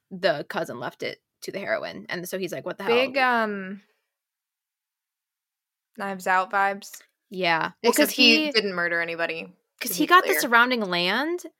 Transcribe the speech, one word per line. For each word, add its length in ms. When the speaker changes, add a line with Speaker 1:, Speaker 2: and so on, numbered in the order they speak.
Speaker 1:
the 380
cousin 300
left 240
it 180
to 100
the 60
heroine. 500
And 200
so 100
he's 140
like, 120
"What 140
the 60
hell?" 260
Speaker 2:
Big, 60
um, 640
Knives 300
Out 240
vibes. 500
Speaker 1:
Yeah. 420
Well, 100
Speaker 2:
Except 180
Speaker 1:
'cause 0
Speaker 2:
he 340
Speaker 1:
he 80
Speaker 2:
didn't 220
murder 260
anybody, 520
Speaker 1:
Because 140
Speaker 2:
to 20
Speaker 1:
he 100
Speaker 2:
be 0
Speaker 1:
got 220
the 60
Speaker 2:
clear. 20
Speaker 1:
surrounding 460
land, 600